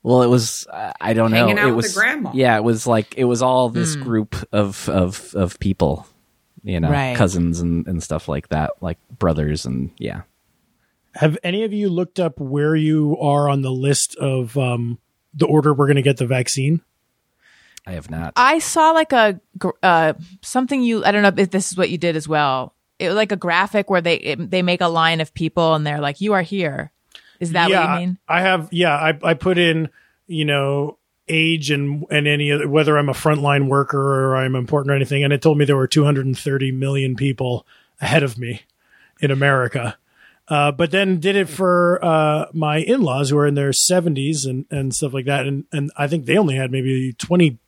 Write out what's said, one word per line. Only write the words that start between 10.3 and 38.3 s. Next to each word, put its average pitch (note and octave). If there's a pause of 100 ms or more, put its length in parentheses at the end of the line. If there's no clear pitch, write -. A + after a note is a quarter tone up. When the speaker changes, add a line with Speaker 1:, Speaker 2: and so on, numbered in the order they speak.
Speaker 4:
Have D3+
any F#3+
of G3+
you G#3
looked F3
up E3
where D3
you D#3
are C#3+
on C#3
the C3
list C3+
of, C3
um, A#2+ (360)
the D#3
order D3+
we're C#3
gonna C#3
get C3
the B2+
vaccine? C3+ (1040)
Speaker 1:
I F#2+
have E2
not. D#2+
Speaker 3:
I C#4+
saw, D#4+
like, D#4+
a G#3+ (200)
gr-, F#3 (120)
uh, D#3+ (260)
something B3+
you, A3+
I F#3+
don't G#3
know G3+
if F#3+
this F#3+
is F3+
what F#3
you E3+
did E3
as D#3
well. C#3+ (240)
It F#3
was, F#3+
like, G#3+
a G3
graphic F#3+
where F#3
they, E3+
it, D3
they F#3
make F3+
a F3
line E3
of D3+
people D#3+
and D3+
they're D3
like, C#3+
"You G#3
are F#3
here." D3+ (480)
Is E3+
that F3+
Speaker 4:
Yeah, D#3+
Speaker 3:
what E3+
you F3+
mean? F3+ (100)
Speaker 4:
I E3+
have, F#3
yeah, E3+
I, D#3
I E3+
put F3
in, D#3+ (380)
you D#3
know, C#3+ (300)
age D#3+
and, C#3+
and D3
any D3
other, D3
whether D3+
I'm D3
a C3
frontline C#3+
worker C#3
or C3+
I'm C3
important C3+
or -
anything, C#3
and C#3+
it C#3
told D#3
me D3
there C#3
were C3
two D3+
hundred C#3
and C3
thirty C3+
million C3+
people B2 (340)
ahead D3
of A#2+